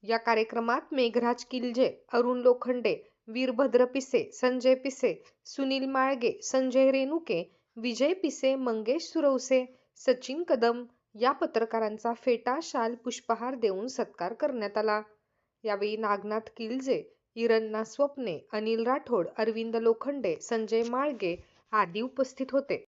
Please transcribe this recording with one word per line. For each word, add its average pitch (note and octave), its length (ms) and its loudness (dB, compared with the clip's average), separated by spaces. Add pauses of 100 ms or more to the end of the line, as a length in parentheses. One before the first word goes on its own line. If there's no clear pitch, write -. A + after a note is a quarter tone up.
या A3 140 2
कार्यक्रमात A#3 640 2 (120)
मेघराज A#3+ 520 0
किल्जे, B3 520 0 (160)
अरुण B3 280 2
लोखंडे, B3 720 2 (140)
वीरभद्र B3 580 2
पिसे, B3+ 480 -2
संजय B3+ 420 2
पिसे, C4 500 -4 (220)
सुनील C4+ 400 -2
माळगे, C4 560 0
संजय C4 480 4
रेणुके, C4+ 720 -2 (160)
विजय A#3+ 360 0
पिसे, C4+ 420 0
मंगेश B3 480 -2
सुरवसे, C4 760 0 (180)
सचिन B3+ 460 -2
कदम A#3+ 420 2 (360)
या B3+ 120 4
पत्रकारांचा A3+ 800 -2
फेटा, B3 500 -2
शाल, A#3+ 320 -4
पुष्पहार A#3+ 600 -6
देऊन G#3+ 320 0
सत्कार G#3+ 460 -6
करण्यात A3+ 460 -4
आला. G#3+ 220 0 (640)
यावेळी G#3 320 -2
नागनाथ G#3 600 -2
किल्जे, A#3+ 480 -2 (300)
इरण्णा A3 500 2
स्वप्ने, C4 680 -2
अनिल A3 340 0
राठोड, B3 400 0 (120)
अरविंद A3+ 380 -2
लोखंडे, A3+ 640 0
संजय A3 480 0
माळगे A#3+ 560 -2 (280)
आदी G3+ 280 0
उपस्थित C4 520 -4
होते. C4+ 420 0